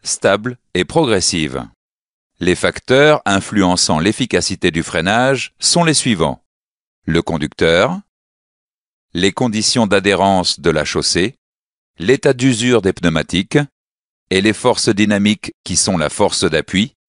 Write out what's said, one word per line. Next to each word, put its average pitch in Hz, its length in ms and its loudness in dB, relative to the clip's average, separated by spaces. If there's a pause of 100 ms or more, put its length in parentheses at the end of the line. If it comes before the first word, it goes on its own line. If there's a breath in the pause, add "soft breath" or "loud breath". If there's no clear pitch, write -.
stable 107 560 -2 (160)
et 90 100 0
progressive. 87 800 -2 (760)
Les 87 160 2
facteurs 139 720 2
influençant 92 760 0
l'efficacité 92 720 -2
du 80 100 -2
freinage 113 800 -2
sont - 240 0
les 160 100 2
suivants. 80 480 -2 (640)
Le 82 180 0
conducteur, 85 800 0 (1120)
les 87 160 0
conditions 110 560 -2
d'adhérence 95 720 2
de 82 120 0
la 76 140 0
chaussée, 87 520 -2 (640)
l'état 131 320 2
d'usure 123 500 2
des 95 100 0
pneumatiques 87 680 -2 (720)
et 92 100 2
les 107 120 2
forces - 360 0
dynamiques 104 640 0 (100)
qui 90 140 -6
sont 95 200 0
la 76 140 -2
force - 320 -2
d'appui 85 540 -2 (120)